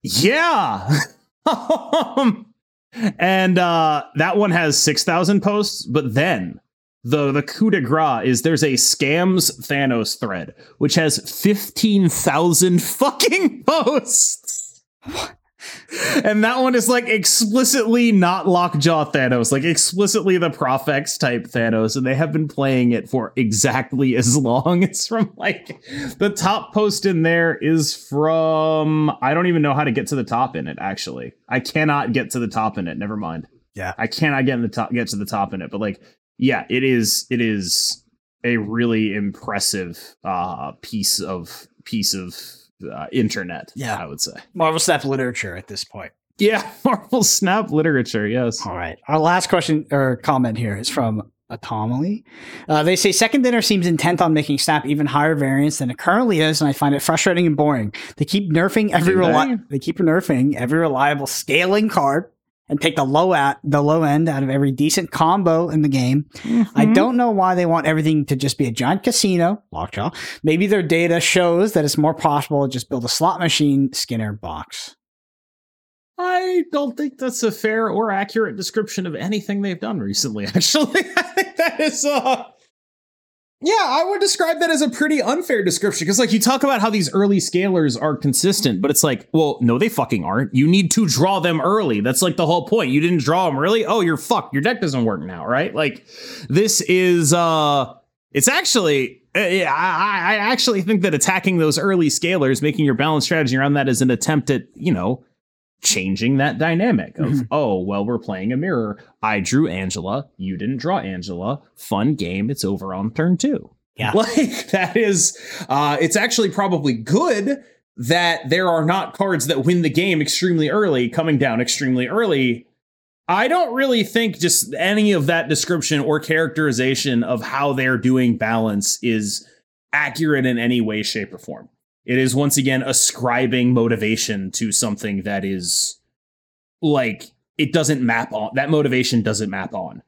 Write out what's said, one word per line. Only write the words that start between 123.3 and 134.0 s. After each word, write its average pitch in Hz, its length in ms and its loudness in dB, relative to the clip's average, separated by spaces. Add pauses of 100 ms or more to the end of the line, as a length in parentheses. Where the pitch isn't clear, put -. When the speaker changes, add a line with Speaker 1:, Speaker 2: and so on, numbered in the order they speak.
Speaker 1:
don't 302 280 0
really 254 280 2
think 226 380 -2
just 156 380 0
any 208 340 2
of 156 140 2
that 165 240 0
description 156 500 0
or 151 200 0
characterization 135 1000 0
of 113 200 -4
how 139 320 -2
they're 127 240 0
doing 123 400 2
balance 110 640 -2
is 107 440 -2 (460)
accurate 147 540 0
in 123 120 0
any 120 220 0
way, 107 220 -2
shape, 101 320 -8
or 90 40 -18
form. 57 300 -18 (360)
It 123 140 0
is, 131 180 0
once 143 200 2
again, 131 280 0
ascribing 123 920 0
motivation 110 800 0